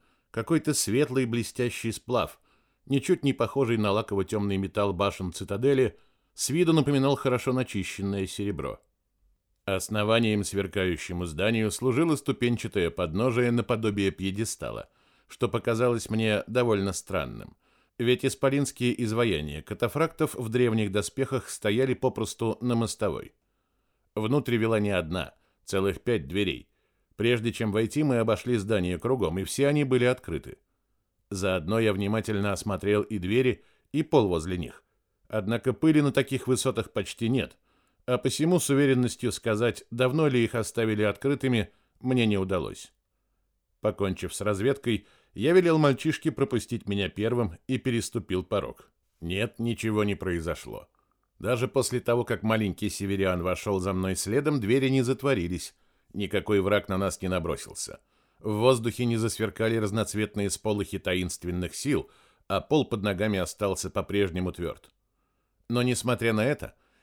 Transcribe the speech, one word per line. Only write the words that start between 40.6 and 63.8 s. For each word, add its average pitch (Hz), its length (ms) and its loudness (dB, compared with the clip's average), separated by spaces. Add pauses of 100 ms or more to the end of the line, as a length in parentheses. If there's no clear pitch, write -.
открытыми, 120 680 0 (300)
мне 127 260 2
не 104 120 2
удалось. 92 540 -4 (880)
Покончив 95 540 -2
с - 60 -10
разведкой, 104 640 0 (280)
я 127 180 0
велел 170 260 6
мальчишке 151 540 2
пропустить 120 560 -2
меня 101 200 0
первым 110 500 -2 (100)
и 131 100 0
переступил 104 640 -2
порог. - 480 -4 (300)
Нет, 95 380 -4
ничего 110 440 0
не 104 140 0
произошло. 82 720 -4 (500)
Даже 120 300 -2
после 127 320 0
того, 120 240 0
как 113 180 -2
маленький 107 460 0
северян 95 540 0
вошёл 92 360 -2
за 92 140 -2
мной 92 240 -2
следом, 143 440 0
двери 131 280 2
не 135 140 2
затворились, 113 720 -2 (360)
никакой 101 480 0
враг 98 280 2
на 95 100 -2
нас 95 240 -2
не 95 60 -2
набросился. - 720 -6 (400)
В 107 140 -4
воздухе 117 500 2
не 117 140 0
засверкали 110 580 -2
разноцветные 104 760 -2
сполохи 101 480 -4
таинственных 90 800 -4
сил, 131 340 -2 (380)
а 98 120 0
пол 147 260 2
под 107 160 -4
ногами 101 360 0
остался 92 500 -2